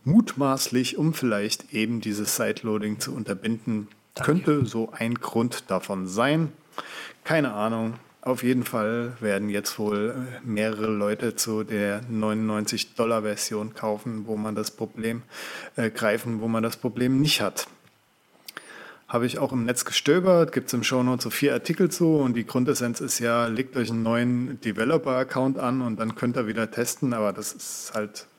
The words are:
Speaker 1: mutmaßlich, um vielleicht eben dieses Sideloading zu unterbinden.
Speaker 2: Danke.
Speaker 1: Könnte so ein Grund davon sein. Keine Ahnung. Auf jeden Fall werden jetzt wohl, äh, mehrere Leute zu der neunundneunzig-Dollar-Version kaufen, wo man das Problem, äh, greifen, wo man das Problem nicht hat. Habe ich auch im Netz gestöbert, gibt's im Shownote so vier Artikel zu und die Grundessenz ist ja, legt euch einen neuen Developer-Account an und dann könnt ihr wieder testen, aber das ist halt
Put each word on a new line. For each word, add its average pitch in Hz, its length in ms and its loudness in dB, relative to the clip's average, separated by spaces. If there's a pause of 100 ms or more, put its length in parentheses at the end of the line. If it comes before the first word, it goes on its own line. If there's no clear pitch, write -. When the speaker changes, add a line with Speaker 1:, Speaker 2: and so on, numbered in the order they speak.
Speaker 1:
mutmaßlich, 135 920 4
um 156 160 4
vielleicht 110 600 -2
eben 110 260 0
dieses 104 380 -2
Sideloading 107 640 -2
zu 135 120 -6
unterbinden. 110 760 -4 (260)
Speaker 2:
Danke. - 160 0
Speaker 1:
Könnte 151 340 4
so 113 320 -4
ein 117 180 0
Grund - 540 -2
davon 92 380 -2
sein. 143 460 2 (720)
Keine 147 280 2
Ahnung. 113 420 -2 (260)
Auf 127 200 -2
jeden 123 220 2
Fall 117 560 -2
werden 104 300 0
jetzt 104 280 -2
wohl, 104 380 0
äh, 127 320 -8
mehrere 107 400 0
Leute 107 480 0
zu 107 300 -2
der 104 420 0
neunundneunzig-Dollar-Version 107 1700 -2
kaufen, 110 540 -4
wo 110 100 -2
man 107 180 -4
das 107 160 -4
Problem, 113 520 -6 (520)
äh, 117 140 0
greifen, 110 500 0
wo 113 80 -2
man 113 160 2
das 113 140 -2
Problem 127 420 2
nicht 147 220 4
hat. - 260 -2 (1400)
Habe 120 160 2
ich 127 140 -2
auch 131 120 0
im 123 140 0
Netz 123 180 0
gestöbert, 170 720 4
gibt's - 180 -2
im 117 140 0
Shownote 127 360 2
so 117 100 -4
vier 143 200 2
Artikel 160 400 2
zu 160 240 4
und 131 200 4
die 117 100 0
Grundessenz 123 560 0
ist - 180 -2
ja, 117 280 4
legt 131 280 -2
euch 117 140 2
einen 113 140 0
neuen 123 580 2
Developer-Account 131 1000 0
an 131 220 0
und 113 180 -2
dann 110 160 -2
könnt 120 220 0
ihr 113 100 0
wieder 110 240 -2
testen, 120 420 -2
aber 107 200 0
das 104 180 -8
ist - 420 -12
halt 107 340 -6 (120)